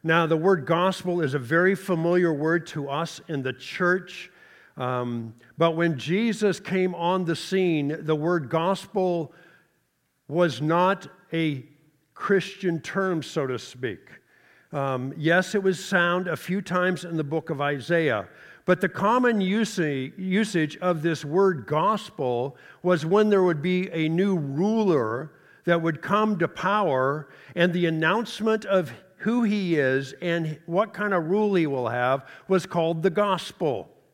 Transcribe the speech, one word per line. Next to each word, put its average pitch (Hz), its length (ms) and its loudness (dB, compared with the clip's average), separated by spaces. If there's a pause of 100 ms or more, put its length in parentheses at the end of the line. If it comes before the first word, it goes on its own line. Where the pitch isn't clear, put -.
Now, 165 240 4
the 156 100 2
word 165 280 2
gospel 175 540 0
is 143 140 0
a 143 60 -2
very 170 360 2
familiar 175 560 2
word 160 360 -2
to 143 200 -8
us 151 400 -6
in 143 140 -4
the 127 100 -4
church, - 800 -4 (460)
um, 123 560 -4 (240)
but 165 140 4
when 160 260 0
Jesus 202 640 0
came 185 340 -2
on 175 320 0
the 160 100 0
scene, 160 640 0
the 156 160 -2
word 156 340 -2
gospel 175 840 -2 (960)
was 147 340 0
not 175 460 2 (260)
a 156 320 -2 (480)
Christian 180 680 0
term, 185 440 -2
so 143 240 -4
to 127 100 -4
speak. - 640 -10 (500)
Um, 135 460 -4
yes, 170 380 2
it 196 80 2
was 190 260 -2
found 180 380 2
a 160 100 -4
few 185 240 -4
times 180 420 0
in 165 140 -6
the 156 60 -2
book 151 260 -4
of 143 120 -4
Isaiah, 143 680 0 (380)
but 180 160 2
the 185 80 0
common 233 500 2
usa-, 185 800 -2
usage 185 600 0
of 175 260 0
this 160 200 0
word 165 440 2
gospel 147 920 -2 (240)
was 175 240 2
when 208 240 4
there 190 140 6
would 165 180 2
be 180 300 0
a 160 180 0
new 190 260 2
ruler 151 960 0 (340)
that 170 160 2
would 165 200 -2
come 208 380 0
to 165 80 2
power, 151 800 0 (260)
and 175 180 4
the 175 140 2
announcement 208 800 0
of 185 260 2 (260)
who 240 260 0
he 196 320 2
is 135 460 2
and 170 440 -2
what 202 260 0
kind 202 220 -2
of 165 160 0
rule 208 240 2
he 165 140 2
will 127 220 -2
have 123 380 0 (200)
was 185 180 2
called 165 380 -2
the 190 80 4
gospel. 170 840 -2 (180)